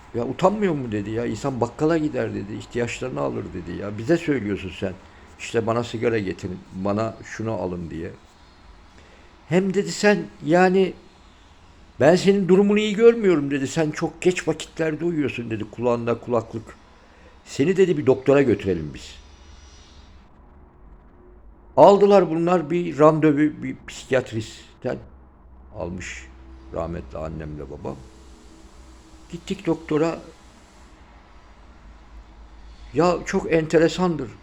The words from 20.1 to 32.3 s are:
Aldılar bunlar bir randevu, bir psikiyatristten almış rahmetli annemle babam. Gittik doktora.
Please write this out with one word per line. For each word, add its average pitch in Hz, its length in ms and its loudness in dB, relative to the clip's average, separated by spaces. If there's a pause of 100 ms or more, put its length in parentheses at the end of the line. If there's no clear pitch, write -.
Aldılar 196 520 8
bunlar 170 400 0
bir 170 300 -4
randevu, 151 640 4
bir 131 120 -10 (120)
psikiyatristten - 1120 -6 (760)
almış 92 520 -12 (460)
rahmetli 85 440 -8
annemle 78 540 -10
babam. 69 240 -12 (1400)
Gittik 180 340 -10
doktora. 160 540 -2 (2750)